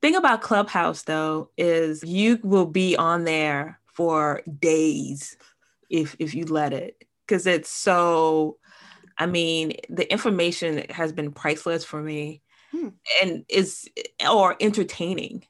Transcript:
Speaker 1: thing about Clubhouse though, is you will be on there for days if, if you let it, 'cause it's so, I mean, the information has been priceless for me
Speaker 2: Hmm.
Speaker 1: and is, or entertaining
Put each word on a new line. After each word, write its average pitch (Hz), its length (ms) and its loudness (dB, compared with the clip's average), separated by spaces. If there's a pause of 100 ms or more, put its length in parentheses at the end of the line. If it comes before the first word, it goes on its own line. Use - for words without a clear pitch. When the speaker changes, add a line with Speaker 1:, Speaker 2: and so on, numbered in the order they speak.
Speaker 1:
thing 311 160 4
about 269 240 4
Clubhouse 175 640 0
though, 156 560 -2
is 165 440 2
you 202 400 2
will 190 240 4
be 180 300 2
on 170 280 2
there 156 540 -2 (140)
for 156 480 0 (180)
days 156 800 0 (540)
if, 156 280 -2
if 156 160 -6
you 165 120 -6
let 151 260 -2
it, - 320 -10 (240)
'cause 185 180 0
it's 170 240 0
so, 160 880 2 (600)
I 165 80 0
mean, 165 500 -2 (140)
the 175 200 -4
information 175 800 0
has 160 220 -4
been 151 180 -6
priceless 156 540 -4
for 151 180 -10
me 151 380 -8 (320)
Speaker 2:
Hmm. 302 160 -6 (340)
Speaker 1:
and 175 260 -4
is, - 380 0 (420)
or 190 320 4
entertaining 185 880 -2